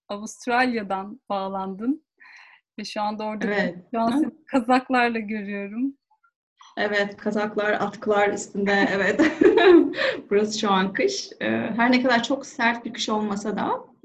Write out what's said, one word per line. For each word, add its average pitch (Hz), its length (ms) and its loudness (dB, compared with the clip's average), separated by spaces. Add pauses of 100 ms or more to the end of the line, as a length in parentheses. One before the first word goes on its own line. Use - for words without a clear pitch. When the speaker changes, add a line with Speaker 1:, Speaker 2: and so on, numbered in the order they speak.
Speaker 1:
Avustralya'dan 214 1200 -2
bağlandın. 190 760 -4 (760)
Ve 214 60 -8
şu 214 180 -6
anda 208 220 -4
orada 214 220 -4
Speaker 2:
Evet. 190 300 -2 (180)
Speaker 1:
şu 226 60 0
an 233 120 2
Speaker 2:
Hı. 277 60 0
Speaker 1:
seni 311 120 0 (160)
kazaklarla 247 720 2
görüyorum. 208 800 -6 (800)
Speaker 2:
Evet, 202 400 -2
kazaklar, 208 560 -2
atkılar 202 600 0
üstünde, 202 560 0
<laughs> - 40 -
evet. 196 280 0 (200)
<laughs> - 920 6
Burası 214 280 0
şu 214 120 0
an 190 220 2
kış. - 380 -2 (100)
Ee, 220 100 -2
her 233 420 0
ne 254 100 4
kadar 240 200 2
çok 277 240 -4
sert 233 380 -2
bir 226 80 -10
kış - 160 -6
olmasa 208 480 -4
da, - 480 -6